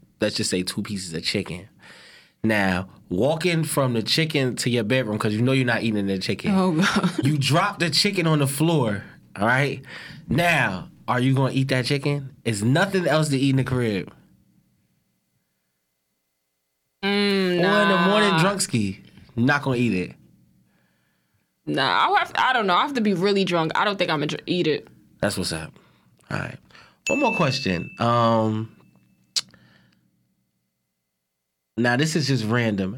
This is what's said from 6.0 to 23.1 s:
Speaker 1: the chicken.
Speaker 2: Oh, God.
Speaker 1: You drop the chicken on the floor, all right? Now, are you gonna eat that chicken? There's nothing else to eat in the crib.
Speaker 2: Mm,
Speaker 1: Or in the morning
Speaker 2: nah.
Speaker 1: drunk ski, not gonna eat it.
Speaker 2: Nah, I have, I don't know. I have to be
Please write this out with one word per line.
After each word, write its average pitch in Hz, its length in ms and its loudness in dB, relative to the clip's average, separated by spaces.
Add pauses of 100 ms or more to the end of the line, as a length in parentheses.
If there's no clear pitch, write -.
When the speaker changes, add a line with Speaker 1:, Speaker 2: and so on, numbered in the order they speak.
Speaker 1:
the 98 120 0
chicken. - 340 -4
Speaker 2:
Oh, 185 200 2
God. 180 520 0
Speaker 1:
You 147 120 2
drop 170 420 0
the 175 100 0
chicken 190 380 0
on 156 120 4
the 139 80 2
floor, 135 560 0 (360)
all 104 80 2
right? 131 340 0 (460)
Now, 123 640 0 (180)
are 123 140 0
you 131 120 4
gonna 131 200 2
eat 135 160 0
that 127 160 0
chicken? 143 460 -2 (120)
There's 107 200 -2
nothing 175 440 2
else 151 220 2
to 135 80 0
eat 135 140 2
in 131 60 2
the 131 60 2
crib. 117 480 -2 (3000)
Speaker 2:
Mm, 196 580 2
Speaker 1:
Or 202 220 4
in 202 60 2
the 190 80 4 (120)
morning 208 220 4
Speaker 2:
nah. 160 100 2
Speaker 1:
drunk 190 200 2
ski, 104 400 -2 (340)
not 139 280 2
gonna 131 140 0
eat 120 160 2
it. 90 220 -4 (1500)
Speaker 2:
Nah, 147 140 -2 (320)
I 403 60 4
have, 349 180 -2
I 254 160 2
don't 220 140 0
know. 180 80 2
I 214 80 2
have 285 100 -4
to 240 80 -2
be 208 140 2